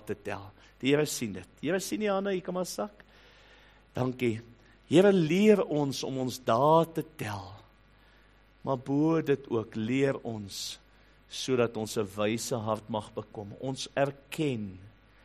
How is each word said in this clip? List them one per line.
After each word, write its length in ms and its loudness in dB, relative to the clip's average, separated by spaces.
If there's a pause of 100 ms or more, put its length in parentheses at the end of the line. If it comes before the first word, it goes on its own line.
te 80 -6
tel." 360 -10 (300)
Die 100 0
Here 160 4
sien 260 -6
dit. 160 -12 (120)
Here 200 -2
sien 200 -6
die 100 0
hande, 200 -2
jy 100 -2
kan 140 -8
maar 120 -4
sak. 380 -8 (880)
Dankie. 460 -2 (480)
Here, 240 8
leer 540 6
ons 380 0
om 140 -4
ons 200 -4
dae 560 6
te 100 -4 (120)
tel. 360 -8 (1120)
Maar 160 -2
bo 440 2
dit 280 0
ook, 240 -2
leer 480 2
ons 560 -10 (560)
sodat 420 2
ons 220 -6
'n 180 -2
wyse 380 0
hart 340 -4
mag 260 -6
bekom. 460 -12
Ons 340 -6
erken 840 -2 (460)